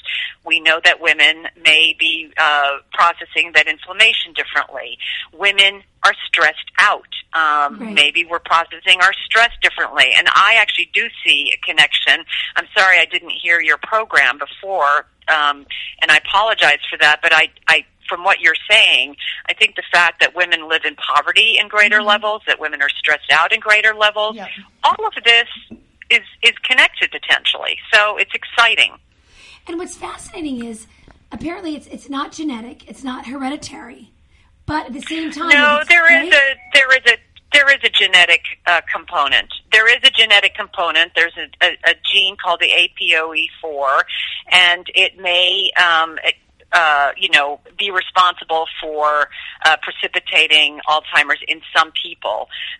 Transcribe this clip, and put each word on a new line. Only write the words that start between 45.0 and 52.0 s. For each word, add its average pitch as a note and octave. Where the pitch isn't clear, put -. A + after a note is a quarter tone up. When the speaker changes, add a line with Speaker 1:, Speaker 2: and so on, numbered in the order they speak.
Speaker 1:
may, F3+
um, E3
it, D#3+
uh, D3+
you F#3+
know, D3
be G3+
responsible F3+
for, D3+
uh, D#3
precipitating D#3
Alzheimer's D3+
in D#3+
some D#3+
people. B2+